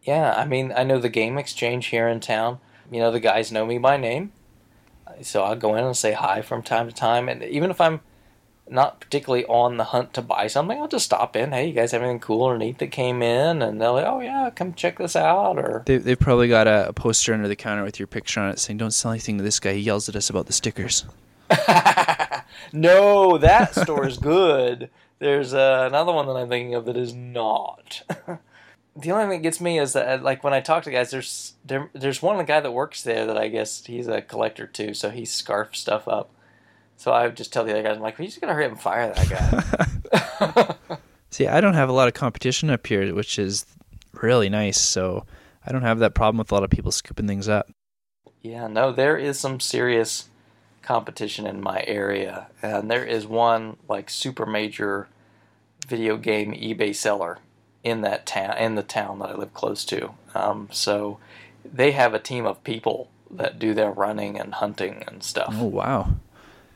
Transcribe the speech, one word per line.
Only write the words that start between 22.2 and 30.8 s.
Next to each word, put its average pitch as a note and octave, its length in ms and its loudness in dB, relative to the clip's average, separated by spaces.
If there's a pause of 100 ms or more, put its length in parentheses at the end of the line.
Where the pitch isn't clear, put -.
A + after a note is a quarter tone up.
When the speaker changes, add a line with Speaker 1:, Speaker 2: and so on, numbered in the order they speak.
Speaker 1:
No, F#3 680 8
that F#3 360 8
store D#3 320 0
is B2+ 120 -4
good. C#3 680 2 (300)
There's, C#3+ 340 0
uh, C3+ 360 6
another D#3 240 2
one D3 140 0
that C3 100 -4
I'm B2 120 -4
thinking B2 260 -2
of A#2 120 -4
that A#2+ 100 -4
is A#2+ 180 -4
not. A#2+ 880 -4 (240)
<laughs> E3+ 140 -12 (540)
The D3+ 160 -6
only G#3+ 140 2
thing G3+ 60 -2
that F3+ 120 -2
gets D#3+ 160 -2
me E3+ 200 0
is C#3 160 0
that, C3 260 0
uh, - 20 -14
like, C3+ 220 -2
when C#3+ 80 2
I C3+ 80 2
talk D#3+ 220 0